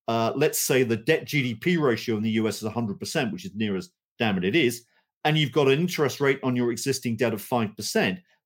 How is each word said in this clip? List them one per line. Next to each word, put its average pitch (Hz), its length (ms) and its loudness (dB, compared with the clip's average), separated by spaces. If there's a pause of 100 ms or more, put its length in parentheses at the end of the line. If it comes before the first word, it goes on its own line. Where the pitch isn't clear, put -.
uh, 113 300 0
let's 147 220 0
say 131 240 2
the 113 160 2
debt 160 260 0
G 147 180 -2
D 123 120 -2
P 175 240 0
ratio 117 400 0
in 104 40 -2
the 110 100 0
U 110 140 2
S 104 120 -2
is 107 60 -8
a 110 60 -4
hundred 107 300 -4
percent, 113 320 -2
which 90 140 -10
is 92 80 -14
near 107 200 -2
as 90 140 -6 (300)
damn 110 180 0
it, 90 80 -2
it 101 100 0
is, 123 300 0 (400)
and 156 140 2
you've 147 120 2
got 143 180 4
an 139 120 4
interest 165 400 -2
rate 139 220 2
on 127 120 0
your 120 180 2
existing 120 440 -2
debt - 160 2
of 104 80 -4
five 117 340 -2
percent, 180 440 -2 (280)